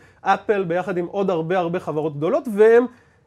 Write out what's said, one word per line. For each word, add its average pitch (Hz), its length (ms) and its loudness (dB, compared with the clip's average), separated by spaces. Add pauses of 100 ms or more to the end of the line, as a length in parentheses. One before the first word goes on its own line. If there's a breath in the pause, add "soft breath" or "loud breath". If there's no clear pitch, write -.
(220 loud breath)
אפל, 196 420 0
ביחד 175 340 -4
עם 175 80 -4
עוד 196 240 -4
הרבה 170 300 -2
הרבה 175 200 -2
חברות 156 380 -6
גדולות, 226 380 -2
והם, 226 300 6 (400 soft breath)